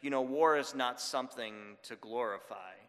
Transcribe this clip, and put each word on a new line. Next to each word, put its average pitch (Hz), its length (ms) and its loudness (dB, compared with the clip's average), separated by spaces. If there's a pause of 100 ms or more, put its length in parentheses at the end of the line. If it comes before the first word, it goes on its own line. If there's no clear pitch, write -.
You 139 100 -4
know, 135 120 2
war 147 340 6
is 139 200 0
not 123 240 0
something 107 800 -6
to 113 140 -12
glorify. 101 760 -6 (140)